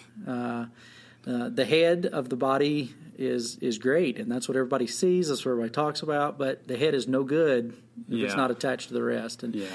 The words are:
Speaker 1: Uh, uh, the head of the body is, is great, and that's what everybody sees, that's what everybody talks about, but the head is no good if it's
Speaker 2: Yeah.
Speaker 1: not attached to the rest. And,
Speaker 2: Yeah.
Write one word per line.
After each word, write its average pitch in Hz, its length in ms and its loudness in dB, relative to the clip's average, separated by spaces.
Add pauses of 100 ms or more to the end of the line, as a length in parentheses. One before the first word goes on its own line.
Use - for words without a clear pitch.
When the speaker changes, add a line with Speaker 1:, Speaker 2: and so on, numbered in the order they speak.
(260)
Speaker 1:
Uh, 120 400 -4 (600)
uh, 123 240 -2
the 123 160 0
head 170 400 4
of 135 240 -2
the 131 60 -2
body 139 580 2 (240)
is, 123 400 -2
is 117 200 0
great, 135 400 2
and 117 140 -4
that's 123 160 -4
what 131 80 0
everybody 127 300 0
sees, 180 420 2
that's 131 160 -2
what 131 80 0
everybody 117 200 0
talks 151 300 -2
about, 147 360 0
but 135 280 -4
the 160 120 -4
head 147 160 2
is 120 120 0
no 131 160 2
good 135 520 2 (340)
if - 60 -4
it's 104 180 0
Speaker 2:
Yeah. 98 40 0
Speaker 1:
not 127 140 2
attached 127 380 -4
to 127 60 -10
the 120 80 0
rest. 117 400 -4
And, 117 120 -6
Speaker 2:
Yeah. 101 200 -4